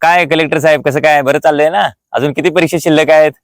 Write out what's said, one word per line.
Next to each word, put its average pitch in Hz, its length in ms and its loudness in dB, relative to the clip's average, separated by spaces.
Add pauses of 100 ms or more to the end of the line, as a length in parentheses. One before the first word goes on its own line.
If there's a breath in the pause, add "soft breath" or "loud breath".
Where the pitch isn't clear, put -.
काय, 175 240 2
"कलेक्टर 160 340 -2
साहेब, 151 220 2
कसं 143 180 -2
काय, 147 220 2
बरं 139 180 0
चाललंय 151 300 0
ना? 196 200 -2 (220)
अजून 135 220 -4
किती 165 160 -4
परीक्षा 170 320 -2
शिल्लक 151 280 0
आहेत? 156 220 4 (120)